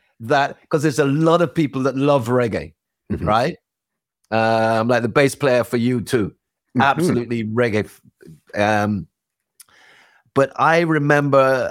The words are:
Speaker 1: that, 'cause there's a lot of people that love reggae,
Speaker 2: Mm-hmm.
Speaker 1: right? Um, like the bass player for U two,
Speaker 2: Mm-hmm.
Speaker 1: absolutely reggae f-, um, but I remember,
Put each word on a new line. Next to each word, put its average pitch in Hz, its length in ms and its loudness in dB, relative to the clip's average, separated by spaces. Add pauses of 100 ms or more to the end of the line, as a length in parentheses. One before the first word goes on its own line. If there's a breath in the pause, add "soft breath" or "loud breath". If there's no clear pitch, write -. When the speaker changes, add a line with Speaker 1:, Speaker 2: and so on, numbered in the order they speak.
(200)
Speaker 1:
that, 139 360 0 (120)
'cause 156 140 0
there's 151 160 0
a 151 60 2
lot 160 380 2
of 165 120 -2
people 135 280 -2
that 131 140 -2
love 139 320 0
reggae, 104 460 -2 (380)
Speaker 2:
Mm-hmm. 110 140 -6
Speaker 1:
right? 120 300 0 (760)
Um, 113 580 0
like 120 140 0
the 117 60 -2
bass 139 260 2
player 123 300 0
for - 120 -4
U 120 240 -2
two, 104 280 -2 (480)
Speaker 2:
Mm-hmm. 127 40 2
Speaker 1:
absolutely 123 640 0
reggae 107 400 -2
f-, - 160 -20 (540)
um, 104 520 0 (1300 soft breath)
but 135 260 0
I 160 220 2
remember, 143 920 2